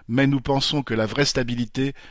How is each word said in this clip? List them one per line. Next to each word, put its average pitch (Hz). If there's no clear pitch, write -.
mais 135
nous 139
pensons 135
que 120
la 110
vraie 117
stabilité 123